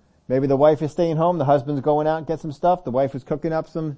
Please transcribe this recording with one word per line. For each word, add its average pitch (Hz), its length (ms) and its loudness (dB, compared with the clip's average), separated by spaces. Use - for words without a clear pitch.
maybe 131 180 0
the 139 100 2
wife 151 280 4
is 147 80 -4
staying 165 260 0
home, 170 220 0
the 139 60 0
husband's 143 360 0
going 151 240 0
out 156 140 0
and 147 80 -10
get 160 140 -6
some 160 100 -8
stuff, 175 320 0
the 127 80 -6
wife 135 240 0
is 127 80 -10
cooking 160 280 -4
up 160 160 -4
some, 156 300 -6